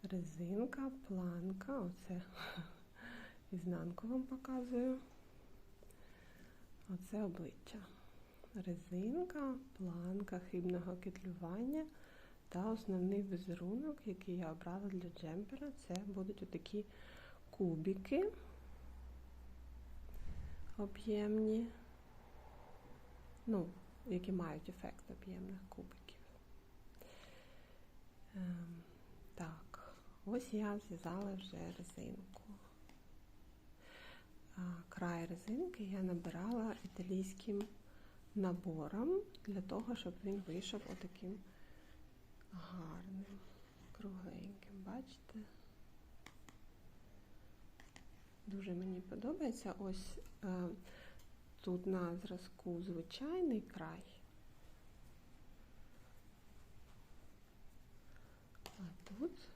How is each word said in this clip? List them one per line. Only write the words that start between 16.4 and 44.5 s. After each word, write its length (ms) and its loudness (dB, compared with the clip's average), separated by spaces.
отакі 420 0
кубики 840 6
об'ємні, 920 8
ну, 200 8
які 260 4
мають 360 2
ефект 420 -6
об'ємних 580 -4
кубиків. 480 -10
Ем, 460 -2
так, 600 -6
ось 260 4
я 260 6
зв'язала 560 0
вже 240 -4
резинку. 560 -6
А, 40 -4
край 380 2
резинки 580 2
я 180 2
набирала 840 4
італійським 800 4
набором 840 6
для 140 2
того, 360 2
щоб 180 0
він 220 4
вийшов 360 0
отаким 460 -4
гарним, 840 -4
кругленьким, 920 -6